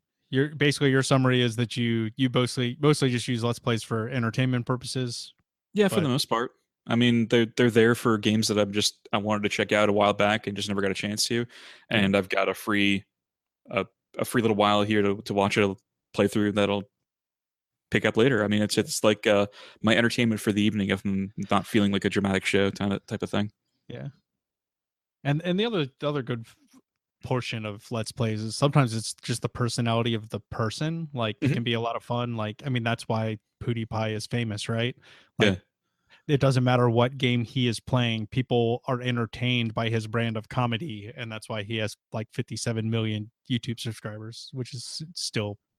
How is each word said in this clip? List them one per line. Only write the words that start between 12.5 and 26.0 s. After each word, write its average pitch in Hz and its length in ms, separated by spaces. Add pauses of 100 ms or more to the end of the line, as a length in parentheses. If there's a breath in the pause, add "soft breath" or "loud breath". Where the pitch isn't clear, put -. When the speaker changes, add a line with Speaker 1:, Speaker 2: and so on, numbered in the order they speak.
Speaker 2:
free, 101 500 (640)
a, 95 160 (320)
a 117 60
free 120 180
little 110 140
while 104 260
here 104 200
to, 101 200
to 107 120
watch 101 220
a 101 200 (400)
playthrough 104 380
that'll 101 300 (1080)
pick 110 140
up 110 120
later. 113 280
I 101 40
mean, 104 140
it's, 104 140
Speaker 1:
Yeah. 107 60
Speaker 2:
it's - 220
like, 107 220
uh, 101 200 (360 loud breath)
my 110 140
entertainment 117 440
for 110 120
the 104 100
evening 104 280
if 98 140
I'm 98 280 (180)
not 98 160
feeling 101 260
like 98 120
a 101 60
dramatic 95 340
show 98 260
kinda, 98 360
type 104 160
of 104 80
thing. 101 220 (360)
Speaker 1:
Yeah. 127 200 (1120)
And, 143 220
and 180 160
the 226 60
other, 185 200 (140)